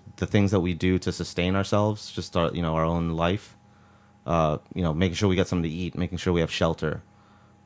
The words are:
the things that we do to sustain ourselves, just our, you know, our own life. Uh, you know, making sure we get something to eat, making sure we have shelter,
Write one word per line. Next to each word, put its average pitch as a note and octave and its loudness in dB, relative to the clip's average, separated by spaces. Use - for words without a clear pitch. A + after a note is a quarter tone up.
the F2+ -4
things G2+ 4
that G2 4
we F2 0
do F#2 2
to F2 -2
sustain F2 -2
ourselves, G#2 0
just - -6
our, E2+ 2
you F2 -2
know, D#2+ 0
our D#2+ 2
own E2+ 0
life. E2+ -2
Uh, D#2 2
you F2+ -2
know, E2 0
making E2+ 0
sure G#2 2
we F#2 2
get F#2 2
something E2 -2
to D#2+ -6
eat, F2 -6
making F2 -4
sure F#2 0
we E2+ 2
have D#2+ 0
shelter, E2 -2